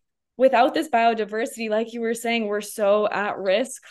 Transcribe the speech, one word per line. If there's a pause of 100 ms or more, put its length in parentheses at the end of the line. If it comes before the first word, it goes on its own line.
(380)
without
this
biodiversity,
like
you
were
saying,
we're
so
at
risk